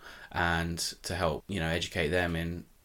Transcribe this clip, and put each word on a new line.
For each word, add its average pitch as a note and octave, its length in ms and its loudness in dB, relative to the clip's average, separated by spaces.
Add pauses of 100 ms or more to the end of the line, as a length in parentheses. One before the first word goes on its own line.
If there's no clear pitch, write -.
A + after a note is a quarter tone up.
(320)
and E2+ 460 2 (260)
to - 100 -4
help, E2+ 360 0
you G2 100 0
know, D#2+ 80 0
educate E2 420 0
them F2 280 2
in E2+ 260 -2 (220)